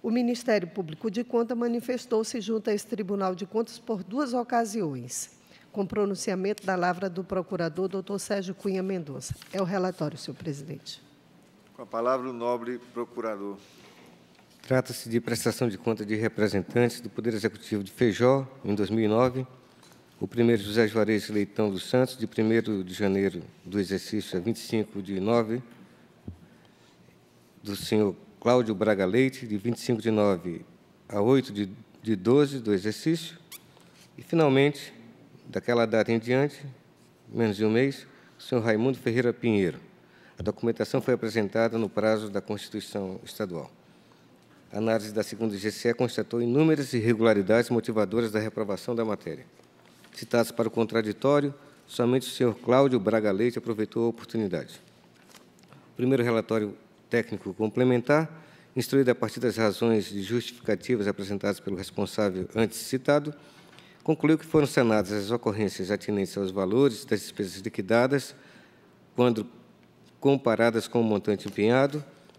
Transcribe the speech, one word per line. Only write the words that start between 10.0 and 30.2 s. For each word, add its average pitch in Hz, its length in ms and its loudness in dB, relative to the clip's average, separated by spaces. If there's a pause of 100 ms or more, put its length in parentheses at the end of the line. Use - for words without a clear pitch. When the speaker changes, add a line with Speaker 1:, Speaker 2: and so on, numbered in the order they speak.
Speaker 1:
senhor - 180 -12
presidente. 151 640 -10 (760)
Speaker 2:
Com 127 80 -14
a - 20 -12
palavra, 123 420 0
o 131 60 -8
nobre 120 460 -4 (160)
procurador. 110 600 -6 (1040)
Speaker 3:
Trata-se 127 440 -2
de 117 140 0
prestação 117 480 0
de 95 80 -6
conta 110 260 -4
de 104 120 -4
representantes 107 840 0
do 104 100 -12
Poder 113 260 -4
Executivo 104 480 -4
de 95 80 -12
Feijó, 123 560 2 (180)
em 101 80 0
dois 101 160 0
mil 110 160 0
e - 20 2
nove, 127 380 2 (760)
o - 80 -4
primeiro 117 360 4
José 107 240 4
Juarez 107 420 0
Leitão 104 400 0
dos 95 180 -6
Santos, 127 300 2
de 110 80 -4
primeiro 110 580 0
de 90 120 -10
janeiro 98 480 0 (200)
do 92 160 -4
exercício 95 560 -4
a 90 60 -2
vinte 107 160 -4
e - 40 -14
cinco 107 380 -4
de 95 200 -6
nove, 113 420 0 (2000)
do 101 140 -6
senhor 107 400 0 (240)
Cláudio 120 340 2
Braga 98 320 2
Leite, 127 400 0
de 107 100 -6
vinte 110 220 -4
e - 40 -14
cinco 113 200 -2
de 113 80 0
nove 95 560 0 (420)